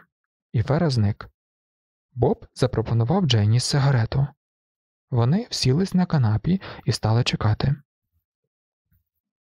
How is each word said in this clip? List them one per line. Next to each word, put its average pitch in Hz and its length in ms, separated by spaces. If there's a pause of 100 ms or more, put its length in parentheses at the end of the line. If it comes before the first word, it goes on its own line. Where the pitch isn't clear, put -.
(520)
І 110 100
Фера 160 280
зник. 110 380 (840)
Боб 135 400
запропонував 120 720
Джейніс 113 380
сигарету. 135 640 (840)
Вони 131 400
всілись 170 440
на 180 120
канапі 135 540 (240)
і - 80
стали 113 320
чекати. 135 500 (1700)